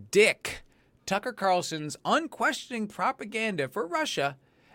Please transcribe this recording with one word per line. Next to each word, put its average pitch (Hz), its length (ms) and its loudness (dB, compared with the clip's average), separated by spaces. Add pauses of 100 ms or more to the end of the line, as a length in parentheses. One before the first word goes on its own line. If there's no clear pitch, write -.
(100)
dick, - 540 4 (400)
Tucker 208 280 -2
Carlson's 165 760 0
unquestioning 240 800 0
propaganda 208 840 -2
for 214 180 -4
Russia, 285 520 -2 (360)